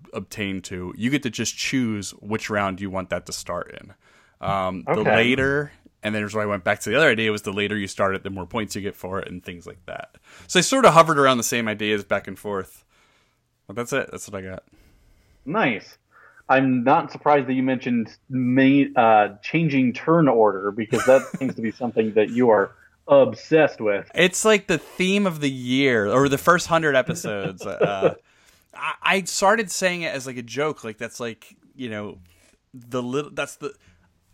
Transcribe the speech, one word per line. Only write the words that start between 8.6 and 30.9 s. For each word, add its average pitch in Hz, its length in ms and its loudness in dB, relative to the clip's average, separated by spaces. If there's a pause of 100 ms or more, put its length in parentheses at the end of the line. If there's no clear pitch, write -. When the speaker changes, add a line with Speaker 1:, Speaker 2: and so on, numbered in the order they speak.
Speaker 1:
you 107 60 -6
get 95 160 -8
for 92 220 -8
it - 100 -8
and 90 160 -14
things 87 220 -14
like - 180 -20
that. - 320 -14 (300)
So 180 140 0
I - 20 2
sort 262 240 4
of 156 80 8
hovered 160 240 6
around 131 180 6
the 117 60 -2
same 117 260 -2
ideas 107 340 -2
back 98 240 -2
and 95 120 -14
forth. 98 460 -8 (800)
But 101 100 -14
that's 120 160 -8
it. 135 180 -2
That's - 200 -14
what 98 120 -10
I 95 60 -12
got. 95 140 -14 (800)
Speaker 2:
Nice. 165 540 -4 (500)
I'm 131 360 4
not 147 280 2
surprised 143 360 2
that 131 60 -2
you 131 80 0
mentioned 123 540 -2 (140)
ma-, 131 540 4 (140)
uh, 107 440 6
changing 139 500 0
turn 160 360 4
order, 101 420 2
because 110 360 -2
that 131 160 6
Speaker 1:
<laughs> - 160 -10
Speaker 2:
seems 131 180 -4
to 113 60 -10
be 110 100 -4
something 113 420 -2
that 107 160 2
you 120 200 4
are 98 220 4 (360)
obsessed 139 720 4
with. 101 340 -2
Speaker 1:
It's, 185 300 0
like, 214 220 2
the 165 120 0
theme 190 480 -2
of 160 140 -4
the 143 100 0
year, 127 580 0
or 135 200 4
the 135 100 0
first 175 280 2
hundred 160 300 0
episodes. 101 720 -4
Speaker 2:
<laughs> - 0 -
Speaker 1:
Uh, 98 480 -2 (600)
I, 151 280 -8
I 185 200 0
started 202 480 0
saying 175 320 -4
it 160 120 -6
as, 131 120 -8
like, 127 100 -10
a 123 60 -10
joke. 139 420 -4
Like, 110 140 -12